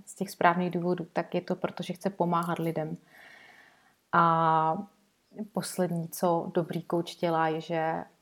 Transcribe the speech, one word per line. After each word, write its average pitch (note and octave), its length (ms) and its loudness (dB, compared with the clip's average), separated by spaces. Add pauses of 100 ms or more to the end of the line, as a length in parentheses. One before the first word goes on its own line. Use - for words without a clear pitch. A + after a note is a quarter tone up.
z - 100 -18
těch G3 160 -6
správných F3+ 400 2
důvodů, F3 420 -2
tak - 220 -4
je F3+ 60 -2
to F3+ 140 -4
proto, - 280 -6
že F3 100 -8
chce F#3+ 160 -6
pomáhat F3 500 0
lidem. E3 380 -4 (1120)
A E3 760 4 (680)
poslední, E3+ 580 -2
co E3+ 420 0
dobrý E3 280 -2
kouč E3+ 340 -2
dělá, E3 320 2
je, D#3+ 140 -2
že D#3+ 320 -2 (280)